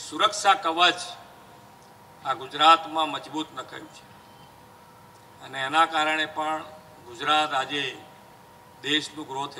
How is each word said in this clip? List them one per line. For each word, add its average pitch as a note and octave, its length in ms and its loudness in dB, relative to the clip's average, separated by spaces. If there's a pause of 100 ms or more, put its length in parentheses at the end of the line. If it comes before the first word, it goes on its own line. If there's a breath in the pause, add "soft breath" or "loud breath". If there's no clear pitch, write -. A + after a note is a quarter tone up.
સુરક્ષા G3 560 2
કવચ E3+ 360 4 (1200)
આ C3+ 180 -2
ગુજરાતમાં D#3 720 4
મજબૂત C#3 420 -8
નખાયું A2 400 -12
છે - 80 -20 (1400)
અને C3+ 140 -12 (100)
એના D#3+ 260 4
કારણે D#3 320 2 (100)
પણ D#3 260 -2 (460)
ગુજરાત D3+ 420 0 (100)
આજે C#3 220 -4 (1000)
દેશનું D3 480 -4
growth C#3 300 -8